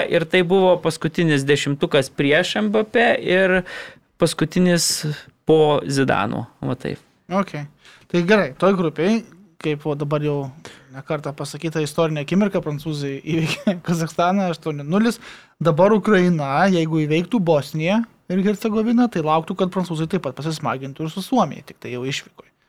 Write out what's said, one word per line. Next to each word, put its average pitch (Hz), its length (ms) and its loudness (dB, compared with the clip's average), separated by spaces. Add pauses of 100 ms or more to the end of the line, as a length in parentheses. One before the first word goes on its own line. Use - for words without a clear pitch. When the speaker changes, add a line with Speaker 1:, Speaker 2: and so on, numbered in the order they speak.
Speaker 1:
ir 165 180 0
tai 180 220 2
buvo 185 320 4
paskutinis 160 640 0
dešimtukas 143 720 0
prieš 151 420 2
Mbappé 214 600 0
ir 185 400 2 (560)
paskutinis 170 760 2 (540)
po 151 400 4
Zidano, 117 680 0 (100)
va 131 220 -6
taip. - 240 -8 (240)
Speaker 2:
Ok. 185 300 -4 (480)
Tai 175 180 -2
gerai, 175 320 2
toj 190 240 2
grupėj, 175 400 0 (380)
kaip 147 260 -4
va 147 160 -4
dabar 151 240 -2
jau 147 160 -2 (480)
ne 131 160 -18
kartą 147 320 -6
pasakyta 156 480 -6
istorinė 156 400 0
akimirka, 190 400 0
prancūzai 147 560 -6
įveikė 160 600 -2
<laughs> - 80 -14
Kazachstaną 175 640 0
aštuoni 151 380 -6
nulis. 214 320 0 (380)
Dabar 165 340 4
Ukraina, 180 760 2
jeigu 160 340 2
įveiktų 170 400 0
Bosniją 160 540 0 (300)
ir 185 160 0
Hercegoviną, 220 680 0
tai 170 160 -2
lauktų, 160 320 0
kad 185 160 0
prancūzai 165 320 -2
taip 170 160 -2
pat 131 160 -6
pasismagintų 139 640 -6
ir 160 80 -6
su 190 120 -10
Suomija, 190 440 0
tik - 140 -20
tai 117 100 -12
jau 123 160 -6
išvykoj. - 400 -10 (220)